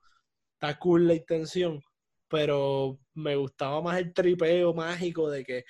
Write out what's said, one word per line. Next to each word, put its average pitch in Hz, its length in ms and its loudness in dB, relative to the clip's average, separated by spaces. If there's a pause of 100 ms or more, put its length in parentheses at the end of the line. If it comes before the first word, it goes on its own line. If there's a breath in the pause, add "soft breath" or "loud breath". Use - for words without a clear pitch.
(540)
está 147 240 -6
cool 175 300 4
la 170 60 6
intención, 165 680 -4 (440)
pero 139 720 0 (140)
me 151 240 -4
gustaba 143 460 -4
más 170 160 -2
el 175 160 -6
tripeo 175 580 2
mágico 165 560 -4
de 139 160 -6
que 127 260 -8